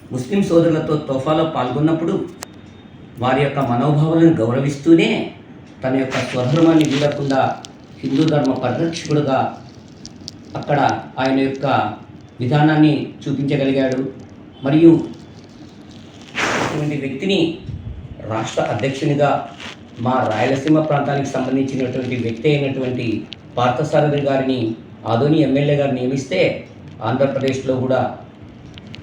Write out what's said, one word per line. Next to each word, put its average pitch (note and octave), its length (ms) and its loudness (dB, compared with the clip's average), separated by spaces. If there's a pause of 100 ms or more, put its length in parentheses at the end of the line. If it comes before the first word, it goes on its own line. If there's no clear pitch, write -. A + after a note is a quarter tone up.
(120)
ముస్లిం B2+ 300 -2
సోదరులతో E3 540 2
తోఫాలో D3+ 540 0
పాల్గొన్నప్పుడు D3+ 640 0 (1040)
వారి C3 240 2
యొక్క C#3 160 0
మనోభావాలను D3 760 4
గౌరవిస్తూనే C#3+ 760 4 (720)
తన C3 120 0
యొక్క C3 220 -2
స్వధర్మాన్ని C#3+ 640 2
వీడకుండా C#3 560 0 (580)
హిందూ C3+ 260 0
ధర్మ C#3+ 280 2
పరిరక్షకుడుగా C#3 880 -2 (1160)
అక్కడ C#3+ 220 -2 (400)
ఆయన C3+ 220 2
యొక్క C3+ 260 -2 (760)
విధానాన్ని D3 540 4 (240)
చూపించగలిగాడు. C3+ 840 0 (640)
మరియు D#3+ 280 8 (1700)
అటువంటి D3 360 -2
వ్యక్తిని E3+ 420 -2 (880)
రాష్ట్ర A2+ 340 -2
అధ్యక్షునిగా C#3+ 680 0 (720)
మా B2 140 0 (160)
రాయలసీమ C3+ 500 2
ప్రాంతానికి C#3+ 480 0
సంబంధించినటువంటి B2+ 880 -2
వ్యక్తి A#2 320 -2
అయినటువంటి C3 580 0 (480)
పార్థసారథి C#3+ 640 2
గారిని, C3 400 0 (460)
ఆదోని C#3 360 2
ఎమ్మెల్యే C#3+ 340 2
గారిని B2+ 240 0
నియమిస్తే C#3 400 -2 (600)
ఆంధ్రప్రదేశ్లో C3 760 0
కూడా B2+ 240 0 (1040)